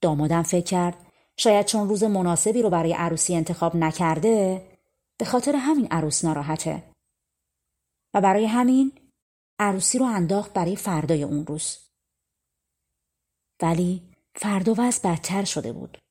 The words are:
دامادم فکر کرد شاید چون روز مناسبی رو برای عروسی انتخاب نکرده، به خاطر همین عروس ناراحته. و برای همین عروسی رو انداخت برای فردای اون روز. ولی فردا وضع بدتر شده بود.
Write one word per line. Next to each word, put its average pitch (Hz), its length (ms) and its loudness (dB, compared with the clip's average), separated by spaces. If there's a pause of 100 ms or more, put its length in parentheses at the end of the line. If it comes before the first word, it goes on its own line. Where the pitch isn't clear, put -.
دامادم 156 420 2
فکر 175 220 0
کرد 175 420 -2 (300)
شاید 208 300 4
چون 208 220 0
روز 202 140 0
مناسبی 202 600 0
رو 214 80 2
برای 165 220 2
عروسی 170 440 -2
انتخاب 165 400 -2
نکرده، 185 880 0 (520)
به 233 60 -2
خاطر 254 320 0
همین 277 340 0
عروس 156 340 -2
ناراحته. 156 680 -4 (1200)
و 202 60 4
برای 196 240 4
همین 247 480 2 (680)
عروسی 202 400 0
رو 254 60 2
انداخت 202 480 0
برای 185 240 -2
فردای 156 460 -2
اون 147 240 -4
روز. - 320 -8 (1800)
ولی 175 400 0 (320)
فردا 208 440 0
وضع 240 300 0
بدتر 180 360 -2
شده 120 280 -6
بود. - 260 -14 (120)